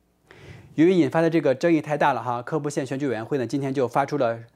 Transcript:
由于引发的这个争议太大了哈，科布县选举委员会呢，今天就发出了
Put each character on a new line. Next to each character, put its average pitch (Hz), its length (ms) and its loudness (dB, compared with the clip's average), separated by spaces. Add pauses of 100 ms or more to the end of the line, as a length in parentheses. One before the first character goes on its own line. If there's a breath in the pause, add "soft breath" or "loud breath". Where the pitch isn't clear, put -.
(760 loud breath)
由 151 100 6
于 185 60 6
引 156 180 4
发 165 120 2
的 165 80 4
这 160 100 2
个 143 140 2
争 170 180 2
议 156 100 4
太 147 140 -4
大 147 180 2
了 113 80 -4
哈， 120 200 -4
科 151 180 -4
布 143 80 -6
县 143 180 -4
选 135 120 -6
举 143 100 -4
委 120 60 0
员 110 100 -4
会 143 160 -4
呢， 120 60 -2
今 135 160 -4
天 139 100 -4
就 131 160 0
发 139 200 0
出 147 100 -4
了 117 220 -2 (160)